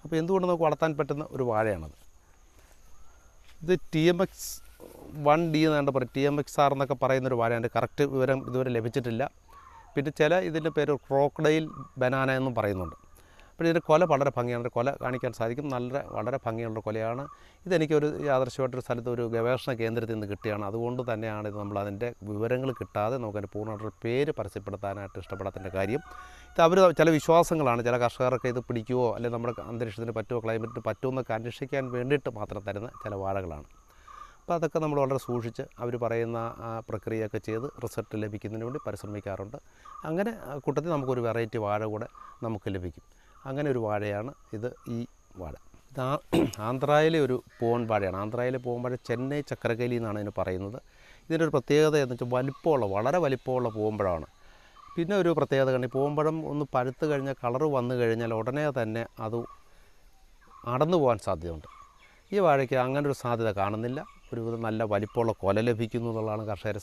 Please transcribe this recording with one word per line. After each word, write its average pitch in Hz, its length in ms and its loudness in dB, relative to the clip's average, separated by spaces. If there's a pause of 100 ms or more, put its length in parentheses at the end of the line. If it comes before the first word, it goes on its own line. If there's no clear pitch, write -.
അപ്പോൾ 156 200 -6
എന്തുകൊണ്ട് 185 260 0
നമുക്ക് 170 200 2
വളർത്താൻ 156 320 2
പറ്റുന്ന 147 260 -2 (100)
ഒരു 131 160 -2
വാഴയാണത്. 101 440 0 (1700)
ഇത് 175 100 2 (200)
ടി 156 100 4 (100)
എം 170 120 0
എക്സ് - 240 -8 (800)
വൺ 151 120 8 (140)
ഡി 156 140 4
എന്നാണ് 143 300 2
പറയുന്നത്. 123 200 -2
ടി 139 120 2
എം 147 140 2
എക്സ് - 200 -2
ആർ 143 140 6
എന്നൊക്കെ 135 260 0
പറയുന്നൊരു 127 380 2
വാഴയാണ്. 117 360 2
കറക്റ്റ് 123 260 0 (120)
വിവരം 131 340 2
ഇതുവരെ 127 280 0
ലഭിച്ചിട്ടില്ല. 120 460 -2 (720)
പിന്നെ 147 260 0
ചില 156 140 6 (140)
ഇതിൻ്റെ 156 300 -2
പേര് 143 160 2 (120)
ക്രോക്കഡൈൽ 147 580 4 (380)
ബനാന 131 280 2 (100)
എന്നും 131 180 0
പറയുന്നുണ്ട്. 92 380 0 (580)
അപ്പോൾ 165 120 -2
ഇതിൻ്റെ 165 220 4
കൊല 160 220 8
വളരെ 139 240 4
ഭംഗിയാണ്. 120 260 0
ഇതിൻ്റെ 123 160 -6
കൊല 123 120 2 (140)
കാണിക്കാൻ 127 340 -2
സാധിക്കും. 120 360 -2
നല്ല, 123 240 -4 (180)
വളരെ 120 300 -2
ഭംഗിയുള്ള 113 420 -4
കൊലയാണ്. 113 360 -2 (420)
ഇതെനിക്കൊരു 156 420 4 (220)
യാദൃശ്യമായിട്ടൊരു 127 560 0
സ്ഥലത്ത് 120 280 -4
ഒരു 120 100 -2 (120)
ഗവേഷണ 123 360 0 (100)
കേന്ദ്രത്തിൽ 113 340 -2
നിന്ന് 104 160 -4
കിട്ടിയാണ്. 104 380 -4
അതുകൊണ്ട് 117 320 -2 (100)
തന്നെയാണ് 107 400 -4
ഇത് 104 100 -10
നമ്മൾ 101 220 -4
അതിൻ്റെ 104 260 -4 (220)
വിവരങ്ങൾ 123 400 0 (100)
കിട്ടാതെ 110 400 -2
നമുക്ക് 104 180 -6
അതിൻ്റെ 98 140 -8
പൂർണ്ണമായിട്ടുള്ള 107 400 -8 (120)
പേര് 139 340 0
പരസ്യപ്പെടുത്താനായിട്ട് 98 840 -8
ഇഷ്ടപ്പെടാത്തതിൻ്റെ 95 540 -8
കാര്യം. 101 260 0 (480)
ഇത് - 160 2
അവർ 185 120 8 (200)
ചില 160 180 8
വിശ്വാസങ്ങളാണ്. 156 720 4
ചില 120 160 4
കർഷകർക്ക് 127 520 2
ഇത് 127 120 0
പിടിക്കുവോ 120 480 0
അല്ലെങ്കിൽ 117 220 -2
നമ്മുടെ 117 180 -4 (160)
അന്തരീക്ഷത്തിന് 113 480 -6
പറ്റുമോ 113 280 -4
ക്ലൈമറ്റിന് 113 420 -4
പറ്റുമോ 131 240 -2
എന്നൊക്കെ 120 260 -2
അന്വേഷിക്കാൻ 131 460 -4 (120)
വേണ്ടിയിട്ട് 135 320 0 (120)
മാത്രം 98 280 -6
തരുന്ന 101 220 -6 (140)
ചില 101 180 -6
വാഴകളാണ്. 90 440 -4 (760)
അപ്പോൾ 175 160 -2
അതൊക്കെ 160 240 0
നമ്മൾ 151 220 0
വളരെ 131 220 0
സൂക്ഷിച്ച് 120 360 -4 (200)
അവർ 120 100 -2 (120)
പറയുന്ന 117 340 -2 (280)
ആ - 20 -8 (200)
പ്രക്രിയയൊക്കെ 110 580 -4
ചെയ്ത് 113 200 -4 (160)
റിസൾട്ട് 113 400 -6
ലഭിക്കുന്നതിന് 107 440 -6
വേണ്ടി 135 200 -8
പരിശ്രമിക്കാറുണ്ട്. 104 720 -8 (500)
അങ്ങനെ 202 220 0 (180)
ആ 143 60 -8 (100)
കൂട്ടത്തിൽ 147 300 0
നമുക്കൊരു 127 320 0
വെറൈറ്റി 113 400 -2
വാഴ 104 160 0 (100)
കൂടെ 107 140 -6 (380)
നമുക്ക് 113 300 -4
ലഭിക്കും. 90 300 -8 (440)
അങ്ങനെ 147 240 -2
ഒരു 120 120 0
വാഴയാണ് 104 460 -2 (260)
ഇത്, 110 100 -4 (280)
ഈ 117 40 -4 (420)
വാഴ. 80 120 -10 (380)
ഇത് 131 140 -8
ആ-, 139 160 -2 (120)
<clears throat> 110 340 0
ആന്ധ്രയിലെ 147 580 4
ഒരു 127 100 0 (240)
പൂവൻ 120 300 2
വാഴയാണ്. 98 320 2
ആന്ധ്രയിലെ 123 440 -2
പൂവൻ 120 200 -4
വാഴ 127 100 -4 (140)
ചെന്നൈ 131 300 -2 (120)
ചക്രകേലി 120 480 0
എന്നാണ് 107 220 -4
ഇതിന് 101 180 -6
പറയുന്നത്. 95 400 -4 (460)
ഇതിൻ്റെ 160 220 0
ഒരു 147 100 0
പ്രത്യേകത 151 460 4
എന്ന് 123 120 -2
വെച്ചാൽ 123 220 -4
വലിപ്പമുള്ള, 135 580 0
വളരെ 135 300 2
വലിപ്പമുള്ള 127 520 0
പൂവമ്പഴമാണ്. 104 500 0 (680)
പിന്നെ 170 260 0
ഒരു 170 180 4
പ്രത്യേകത 135 360 2
കണ്ട് 127 140 0
ഈ - 80 -8
പൂവമ്പഴം 147 420 0 (140)
ഒന്ന് 147 120 -2 (100)
പഴുത്ത് 131 360 -2
കഴിഞ്ഞാൽ 139 320 -2
കളറ് 131 340 0
വന്നു 123 240 0
കഴിഞ്ഞാൽ 113 380 2
ഉടനെ 135 260 -2 (160)
തന്നെ 110 240 -2 (220)
അത് 117 120 -2 (1300)
അടന്നു 156 300 4
പോകാൻ 117 240 4
സാധ്യതയുണ്ട്. 82 420 -4 (640)
ഈ 202 120 0
വാഴയ്ക്ക് 135 320 4 (100)
അങ്ങനെ 143 220 0
ഒരു 131 140 -2
സാധ്യത 113 260 0 (120)
കാണുന്നില്ല. 110 400 -2 (320)
ഒരുവിധം 113 340 -4
നല്ല 110 240 -2
വലിപ്പമുള്ള 110 400 2 (100)
കൊല 98 160 2 (100)
ലഭിക്കുന്നു 117 440 0
എന്നുള്ളതാണ് 110 360 -4
കർഷകരെ 104 360 -4